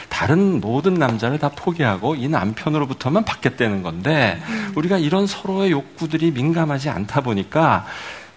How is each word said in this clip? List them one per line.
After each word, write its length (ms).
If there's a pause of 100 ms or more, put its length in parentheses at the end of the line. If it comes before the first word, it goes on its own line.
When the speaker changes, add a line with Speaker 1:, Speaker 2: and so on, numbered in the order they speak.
Speaker 1:
다른 500
모든 360
남자를 440
다 80
포기하고 680
이 120
남편으로부터만 960
받겠다는 580
건데 680
Speaker 2:
음. 260
Speaker 1:
우리가 220
이런 280
서로의 460
욕구들이 600
민감하지 580
않다 320
보니까 640 (520)